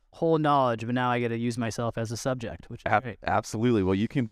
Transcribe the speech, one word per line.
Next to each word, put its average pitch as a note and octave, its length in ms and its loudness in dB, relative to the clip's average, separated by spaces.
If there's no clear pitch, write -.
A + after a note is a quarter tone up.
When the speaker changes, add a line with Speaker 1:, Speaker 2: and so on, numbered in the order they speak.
Speaker 1:
whole D#3+ 280 0
knowledge, C3 460 2
but A#2+ 100 -2
now B2 140 2
I B2 120 2
gotta A#2 160 -2
use A#2 200 -2
myself A#2 400 -4
as A2+ 140 -4
a A#2 60 -6
subject, B2 520 -6
which A#2 160 -14
is F2 60 0
Speaker 2:
Ab-, G#2 120 4
Speaker 1:
great. A#2 200 -12
Speaker 2:
absolutely. G#2+ 600 2
Well, F#2+ 120 4
you G#2+ 120 0
can, B2+ 240 -2